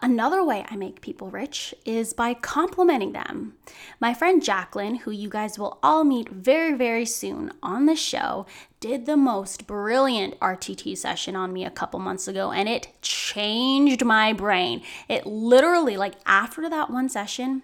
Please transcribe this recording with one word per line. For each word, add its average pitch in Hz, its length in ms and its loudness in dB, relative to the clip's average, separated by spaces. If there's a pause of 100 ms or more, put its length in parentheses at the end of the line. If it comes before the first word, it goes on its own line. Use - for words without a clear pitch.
another 254 420 2
way 226 240 0
I 220 80 -10
make 196 240 -10
people - 300 -12
rich 202 420 -10 (120)
is 226 280 -4
by 240 220 -2
complimenting 339 760 2
them. - 420 -8 (460)
My 233 120 0
friend 330 300 4
Jacqueline, 202 540 -2
who 226 160 -8
you 208 160 -8
guys 214 280 -6
will 208 280 -6
all 311 180 6
meet 262 260 2
very, 285 460 2
very 233 320 0
soon - 460 -6 (100)
on 247 240 2
the 320 80 6
show, - 500 -2 (360)
did 240 260 -4
the 302 100 2
most 214 520 0
brilliant 220 720 0
R 185 160 0
T 190 180 -10
T 190 220 -8
session 185 400 -6
on 185 160 -4
me 185 120 -6
a - 60 -8
couple - 300 -8
months 185 260 -6
ago, 190 240 -4
and 202 180 -2
it - 200 -4 (140)
changed 254 1040 2
my 220 280 4
brain. 190 500 0 (260)
It - 180 -2
literally, 247 720 4
like, 190 180 -4 (120)
after 226 420 2
that 311 220 -2
one 254 180 -2
session, 254 560 -6